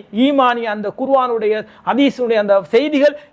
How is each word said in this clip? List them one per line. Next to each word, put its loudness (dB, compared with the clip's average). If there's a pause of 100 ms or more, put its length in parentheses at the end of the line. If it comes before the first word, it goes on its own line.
(240)
ஈமானிய 0
அந்த -8 (120)
குர்ஆனுடைய, 0 (320)
ஹதீஸுடைய 0
அந்த 2 (180)
செய்திகள் 2 (180)